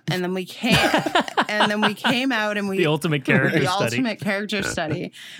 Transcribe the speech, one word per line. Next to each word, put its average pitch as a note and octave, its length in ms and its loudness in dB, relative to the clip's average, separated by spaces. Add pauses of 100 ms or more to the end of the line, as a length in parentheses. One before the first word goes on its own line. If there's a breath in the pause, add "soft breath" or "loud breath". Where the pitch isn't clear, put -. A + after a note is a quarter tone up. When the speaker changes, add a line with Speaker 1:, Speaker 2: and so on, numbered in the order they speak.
Speaker 1:
And F3+ 140 0
then F#3 100 -2
we F#3 120 -4
came, - 320 0
Speaker 2:
<laughs> - 720 2
Speaker 1:
and G#3+ 200 2
then G#3 120 0
we G#3 120 2
came B3+ 380 0
out G#3+ 260 0
and G3+ 120 -2
we F#3+ 80 -2
Speaker 2:
The F3 80 4
ultimate D3+ 400 0
character - 340 4
Speaker 1:
the C#3 80 2
Speaker 2:
study. - 180 0
Speaker 1:
ultimate G#3+ 360 -2
character G3+ 420 -4
study. E3+ 480 -4 (280 loud breath)